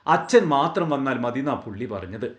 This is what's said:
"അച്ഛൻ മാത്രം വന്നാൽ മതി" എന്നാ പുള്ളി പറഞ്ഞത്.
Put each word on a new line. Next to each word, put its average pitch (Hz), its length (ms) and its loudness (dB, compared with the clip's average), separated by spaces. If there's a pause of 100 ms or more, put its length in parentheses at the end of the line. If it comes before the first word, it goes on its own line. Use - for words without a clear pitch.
"അച്ഛൻ 170 380 4
മാത്രം 165 460 2
വന്നാൽ 135 280 -2
മതി" 120 200 -4
എന്നാ 139 160 -2
പുള്ളി 107 320 -8
പറഞ്ഞത്. 101 420 -8 (100)